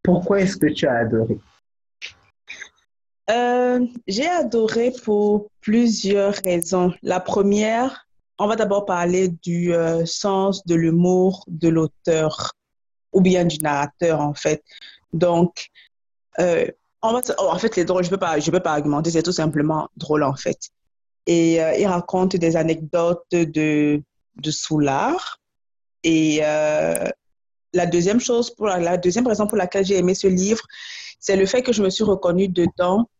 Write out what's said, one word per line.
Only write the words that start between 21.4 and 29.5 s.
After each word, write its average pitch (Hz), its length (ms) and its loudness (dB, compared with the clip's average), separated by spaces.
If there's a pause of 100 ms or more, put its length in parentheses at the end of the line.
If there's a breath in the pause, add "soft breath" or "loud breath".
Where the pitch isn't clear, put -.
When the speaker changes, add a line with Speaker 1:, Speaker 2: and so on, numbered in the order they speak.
Speaker 2:
euh, 160 140 0
il 202 100 2
raconte 185 480 -2
des 165 220 0
anecdotes 165 760 -2
de, 151 680 0 (340)
de 151 160 -6
Soulard. 156 880 -2 (640)
Et, 156 400 2
euh, 151 640 0 (680)
la 180 120 2
deuxième 175 340 0
chose, 240 340 -2
pour 214 140 -4
la, 185 120 0
la 170 180 0
deuxième 185 300 0
raison 214 200 0
pour 220 100 -2